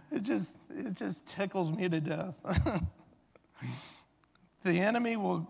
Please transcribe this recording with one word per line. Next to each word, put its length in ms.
It 100
just, 340
it 240
just 320
tickles 460
me 180
to 100
death. 360
<laughs> 380
The 140
enemy 380
will, 320